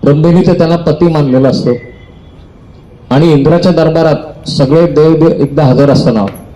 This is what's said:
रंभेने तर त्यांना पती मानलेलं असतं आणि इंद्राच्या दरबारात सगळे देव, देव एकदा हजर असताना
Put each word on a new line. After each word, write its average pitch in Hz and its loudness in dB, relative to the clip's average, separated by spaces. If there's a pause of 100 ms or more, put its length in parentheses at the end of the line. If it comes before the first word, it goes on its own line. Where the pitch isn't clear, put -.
रंभेने 156 2
तर 185 2
त्यांना 165 0
पती 165 -2
मानलेलं 139 0
असतं 123 -4 (1400)
आणि 151 2
इंद्राच्या 165 2
दरबारात 160 -2
सगळे 151 0
देव, 151 2
देव 156 2
एकदा 143 -2
हजर 135 2
असताना 117 0 (300)